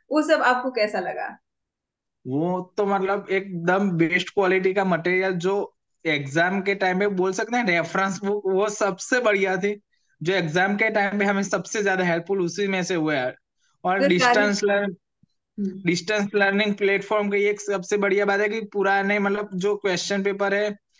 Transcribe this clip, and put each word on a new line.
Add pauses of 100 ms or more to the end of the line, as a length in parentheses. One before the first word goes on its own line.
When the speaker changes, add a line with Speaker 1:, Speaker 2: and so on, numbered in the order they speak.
(120)
Speaker 1:
वो
सब
आपको
कैसा
लगा? (920)
Speaker 2:
वो
तो,
मतलब,
एकदम
best
quality
का
material,
जो (280)
exam
के
time
पे
बोल
सकते
हैं
रेफरेंस
book,
वो
सबसे
बढ़िया
थी। (420)
जो
exam
के
time
पे
हमें
सबसे
ज्यादा
helpful
उसी
में
से
हुआ
है। (500)
और
Speaker 1:
तो
सारी
Speaker 2:
distance
लर्न-, (640)
Speaker 1:
हम्म।
Speaker 2:
डिस्टेंस
लर्निंग
प्लेटफॉर्म
की
एक
सबसे
बढ़िया
बात
है
कि
पुराने,
मतलब,
जो
क्वेश्चन
पेपर
है, (220)